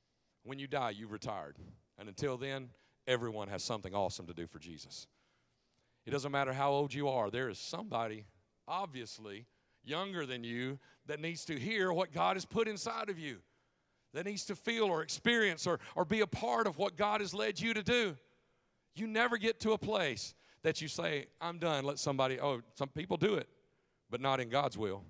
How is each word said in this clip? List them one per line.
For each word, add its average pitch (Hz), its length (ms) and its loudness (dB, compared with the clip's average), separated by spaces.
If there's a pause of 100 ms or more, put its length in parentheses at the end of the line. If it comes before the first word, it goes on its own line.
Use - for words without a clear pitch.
(440)
When 135 160 -10
you 139 80 -8
die, 131 240 0
you've 104 200 -10
retired. 98 460 -6 (400)
And 107 120 -12
until 127 280 -2
then, 135 320 -6 (380)
everyone 113 400 2
has 98 160 -4
something 95 300 -4
awesome 92 340 0
to 87 60 -10
do 85 140 -6
for 80 120 -16
Jesus. 76 480 -14 (960)
It 113 60 -6
doesn't 139 200 0
matter 139 200 4
how 139 200 4
old 139 220 2
you 143 140 0
are, 123 220 2
there 123 180 0
is 101 120 -6
somebody, 113 640 -4 (420)
obviously, 123 800 -8 (400)
younger 175 400 -4
than 123 180 -6
you 123 340 -4 (280)
that 151 160 -6
needs 165 240 -6
to 160 120 -4
hear 185 360 0
what 175 180 0
God 175 240 2
has 180 80 -4
put 220 240 0
inside 220 420 -4
of 180 80 -6
you, 143 200 -8 (760)
that 170 120 -4
needs 202 200 -4
to 196 100 -4
feel 226 300 0
or 170 160 2
experience 208 640 2
or, 175 140 2 (160)
or 175 80 4
be 202 180 4
a 196 60 4
part 233 400 2
of 147 100 -2
what 185 200 0
God 208 240 4
has 175 120 -4
led 208 260 0
you 226 140 2
to 208 100 -2
do. 214 340 4 (800)
You 220 120 -4
never 233 300 4
get 220 240 0
to 220 100 4
a 214 60 4
place 180 580 0 (280)
that 160 160 2
you 156 80 -4
say, 151 380 -2 (140)
"I'm 170 180 -4
done, 156 280 2
let 143 120 0
somebody," 131 420 2
oh, 131 220 0 (140)
some 139 140 -2
people 165 280 -2
do 202 160 4
it, - 160 0 (640)
but 120 100 -2
not 135 180 4
in 120 100 -2
God's 131 280 2
will. 98 320 -2